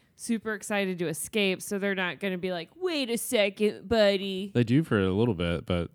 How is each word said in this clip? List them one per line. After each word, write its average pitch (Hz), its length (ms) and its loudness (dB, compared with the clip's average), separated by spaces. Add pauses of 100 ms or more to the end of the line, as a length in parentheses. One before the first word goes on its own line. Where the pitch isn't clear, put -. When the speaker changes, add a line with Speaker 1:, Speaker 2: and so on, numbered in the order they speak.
(160)
Speaker 1:
super 220 400 -4
excited 196 440 -2
to 170 80 -2
escape, 185 540 -2
so 208 160 -6
they're 196 160 -2
not 180 260 -4
gonna 185 200 -4
be 185 120 -4
like, 170 240 -8
"Wait 320 360 -2
a 233 60 0
second, 202 680 0
buddy." 196 680 2
Speaker 2:
They 123 80 6
do 123 200 4
for 120 160 2
a 95 140 2
little 110 220 2
bit, 85 320 -2
but 87 280 0